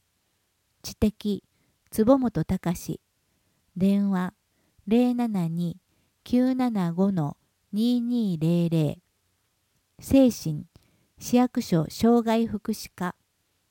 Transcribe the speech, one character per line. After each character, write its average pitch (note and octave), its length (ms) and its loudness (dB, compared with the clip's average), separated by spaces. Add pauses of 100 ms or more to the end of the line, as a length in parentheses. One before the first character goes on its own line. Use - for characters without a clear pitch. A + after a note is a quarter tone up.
(840)
知 - 160 -14
的、 G#3 440 -2 (500)
坪 A#3 260 4
本 A#3 260 -2
隆。 - 560 -6 (760)
電 G3 340 2
話、 F#3 220 -2 (540)
零 B3 300 2
七 G#3 320 -2
二 E3+ 280 -4 (460)
九 B3+ 320 2
七 A3 380 0
五 F#3+ 180 2
の D#3+ 260 -2 (360)
二 A#3+ 280 0
二 A#3 380 -2
零 E3+ 300 2
零。 D#3+ 340 -2 (960)
精 C4+ 320 4
神、 D#3 360 -8 (520)
市 - 180 -2
役 B3 240 2
所 D#3+ 300 0
障 A#3 340 2
害 A3+ 220 0
福 G#3 240 -8
祉 - 240 -10
課。 F3+ 220 -8 (540)